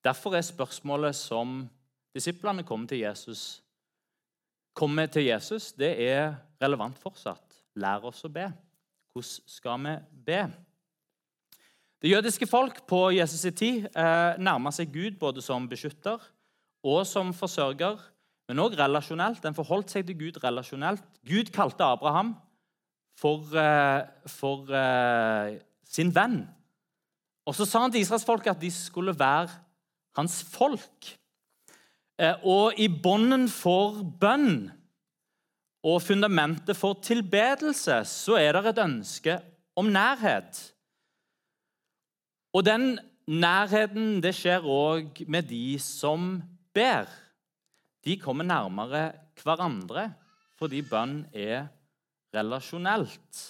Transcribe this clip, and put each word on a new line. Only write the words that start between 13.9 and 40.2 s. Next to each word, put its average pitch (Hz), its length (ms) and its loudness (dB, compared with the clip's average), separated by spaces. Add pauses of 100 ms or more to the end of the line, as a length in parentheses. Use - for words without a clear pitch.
eh, 165 480 2
nærmet 147 380 -2
seg 160 160 -6
Gud 190 260 -6
både 135 240 -4
som 127 260 -4
beskytter 151 540 -8 (640)
og 147 260 4
som 185 240 -2
forsørger, 175 640 -2 (500)
men 131 140 -2
også 208 180 0
relasjonelt. 160 640 0
Den 151 120 -4
forholdt 180 360 -4
seg 190 160 -2
til 185 100 -10
Gud 156 240 -10
relasjonelt. 135 600 -4 (240)
Gud 214 240 0
kalte 185 320 0
Abraham 151 500 2 (840)
for, 151 260 0 (120)
eh, 147 500 4 (200)
for, 139 460 -6
eh, 120 840 2 (260)
sin 165 300 0
venn. 185 340 2 (1000)
Og 139 80 -4
så 202 120 0
sa 226 140 2
han 247 120 4
til 233 80 2
Israels 208 240 0
folk 226 220 2
at 180 140 0
de 175 100 -4
skulle 175 480 -4
være 143 320 4 (680)
hans 165 260 -4
folk. - 760 -2 (1000)
Eh, 170 240 4
og 202 360 4
i 214 100 4
bånden 220 600 4
for 202 540 0
bønn 190 680 2 (1120)
og 170 180 4
fundamentet 185 720 2
for 196 180 0
tilbedelse, 226 1120 2
så - 320 0
er 151 160 6
det 190 140 2
et 226 180 2
ønske 156 580 -2 (340)
om 190 100 2
nærhet. 202 840 2 (1800)